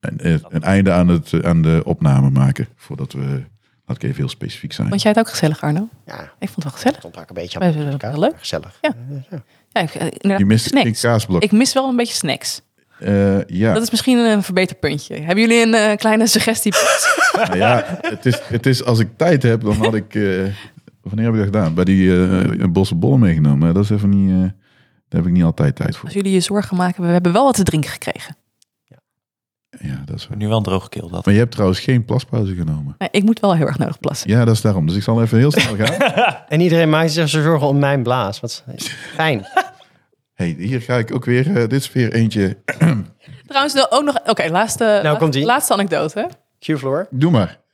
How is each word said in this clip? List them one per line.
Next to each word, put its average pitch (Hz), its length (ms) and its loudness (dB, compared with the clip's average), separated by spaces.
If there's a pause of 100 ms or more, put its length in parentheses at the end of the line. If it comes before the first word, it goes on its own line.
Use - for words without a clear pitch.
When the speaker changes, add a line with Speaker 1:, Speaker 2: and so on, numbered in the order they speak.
Speaker 1:
Een, - 180 -8
eh, 85 160 0 (140)
een 82 140 -4
einde 95 300 4
aan, 87 160 4
het, 85 360 0
aan 85 180 2
de 80 220 4
opname 69 460 2
maken. 67 460 0
Voordat - 360 -12
we, 67 300 -6 (440)
laat - 100 -6
ik - 60 -18
even 67 140 -4
heel 69 120 -4
specifiek - 440 -12
zijn. - 160 -4
Speaker 2:
Vond 196 140 -2
jij 214 80 2
het 220 100 2
ook 220 100 0
gezellig, 156 320 -2
Arno? 156 260 -2 (180)
Speaker 3:
Ja. - 140 -18 (180)
Speaker 2:
Ik 196 100 -8
vond - 60 -14
het 160 100 -8
wel 143 80 -8
gezellig. - 300 -4
Speaker 3:
Het 170 100 -18
stond - 160 -20
een 180 60 -20
beetje 175 240 -10
Speaker 2:
Wij 180 100 2
Speaker 3:
aan 160 60 2
Speaker 2:
vinden 147 180 -4
het 139 100 -6
Speaker 3:
elkaar. 139 180 -6
Speaker 2:
wel 214 80 2
leuk. 320 100 -6
Speaker 3:
Gezellig. 85 420 -10
Speaker 2:
Ja. 202 80 -2 (220)
Speaker 3:
Eh, 143 60 -10 (140)
ja. 160 120 -12 (300)
Speaker 2:
Ja, 226 80 0
ik, 160 140 -4
eh, - 160 -8
inderdaad, 98 280 -2
Speaker 1:
Je 98 80 2
mist 110 200 4
Speaker 2:
snacks. 262 200 2 (160)
Speaker 1:
een 120 80 2
kaasblok. 113 320 2
Speaker 2:
Ik 208 100 2
mis 226 200 2
wel 269 160 0
een 247 80 -2
beetje 240 180 -2
snacks. - 460 -6 (380)
Speaker 1:
Eh, 101 480 2
ja. 101 280 0
Speaker 2:
Dat 220 80 0
is 233 80 -4
misschien 247 280 2
een 220 240 2
verbeterpuntje. 180 720 -4
Hebben 175 340 0
jullie 233 180 4
een, 226 80 2
eh, 214 220 2
kleine 220 300 2
suggestie? 226 500 0
Speaker 1:
<laughs> 640 60 2 (520)
Nou - 220 0
ja, 113 280 2 (160)
het - 260 -6
is, 120 180 2
het 117 220 -4
is, 131 180 0
als 117 140 2
ik 110 180 0
tijd 156 260 2
heb, 113 180 2
dan 107 160 0
had 110 180 0
ik, 104 200 -4
eh, 107 80 0 (800)
wanneer 104 220 -4
heb 117 100 2
ik 110 40 2
dat 104 60 2
gedaan? 98 300 0
Bij 90 100 2
die, 92 260 4
eh, 92 300 4 (180)
een 90 140 0
bosse 95 220 0
bollen 127 240 2
meegenomen. 80 560 4
Dat 101 100 2
is 104 60 -4
even 104 180 0
niet, 98 220 2
eh, 92 80 2 (680)
daar 85 140 -2
heb 87 40 0
ik 87 60 0
niet 90 100 4
altijd 82 340 2
tijd - 200 -4
voor. - 80 -18
Speaker 2:
Als - 100 -14
jullie 196 180 -2
je 185 80 4
zorgen 196 360 -4
maken, 180 260 -2
we 170 60 -2
hebben 175 240 2
wel 226 120 4
wat 262 100 4
te 202 80 2
drinken 156 280 0
gekregen. - 460 -12 (1500)
Speaker 1:
Ja, - 180 -8
dat - 120 -10
is - 120 -14
waar. - 80 -10
Speaker 4:
Nu 104 120 -4
wel 110 80 2
een 107 60 2
droge 95 260 -2
keel, 85 200 -12
dat. 87 160 -8
Speaker 1:
Maar 101 100 4
je 104 60 6
hebt 120 120 2
trouwens 92 280 0
geen 123 240 2
plaspauze 117 500 -2
genomen. 78 440 -4
Speaker 2:
Nee, 185 140 -6
ik 202 100 2
moet 220 180 2
wel 196 160 4
heel 156 100 2
erg - 120 -4
nodig - 200 -4
plassen. - 320 -6
Speaker 1:
Ja, 117 140 4
dat 113 100 4
is 107 60 0
daarom. 95 260 0
Dus 85 100 0
ik 101 60 -2
zal 117 200 0
even 113 160 2
heel 139 120 6
snel 117 260 0
gaan. 220 360 0 (120)
Speaker 2:
<laughs> - 240 -4
Speaker 3:
En 156 120 0
iedereen 165 300 4
maakt 156 220 2
zich 160 160 0
zo 156 140 0
zorgen 147 260 2
om 139 100 2
mijn 139 240 2
blaas. 117 380 -2
Wat - 240 -12 (500)
fijn. 160 320 -2
Speaker 1:
<laughs> - 260 -4 (600)
Hey, 85 240 -4
hier 117 220 -4
ga 123 160 -2
ik 113 180 -2
ook 123 100 -4
weer, 123 240 2
eh, 196 60 0
dit 117 180 0
is 139 200 -4
weer 120 200 0
eentje. 104 440 0 (460)
<clears throat> - 440 -20
Speaker 2:
Trouwens, 285 280 -2
de, 269 160 4
ook 285 140 2
nog, 285 120 0 (100)
oké, 208 240 0
laatste, 208 340 0
Speaker 3:
Nou, 208 180 4
Speaker 2:
laat-, 156 160 2
Speaker 3:
komt-ie. 147 260 0
Speaker 2:
laatste 247 280 0
anekdote, 165 460 -2
hè? 220 60 -4 (340)
Speaker 3:
Cue 156 200 -2
floor. 135 320 -4
Speaker 1:
Doe 143 200 2
maar. 107 300 0 (140)